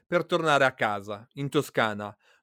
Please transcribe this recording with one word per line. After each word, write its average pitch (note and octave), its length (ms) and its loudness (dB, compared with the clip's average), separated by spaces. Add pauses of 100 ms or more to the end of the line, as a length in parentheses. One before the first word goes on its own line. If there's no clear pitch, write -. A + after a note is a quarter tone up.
per E3+ 200 0
tornare D3+ 400 2
a B2+ 60 2
casa, G#2 640 -4
in C#3 140 -6
Toscana, G#2+ 640 -2 (280)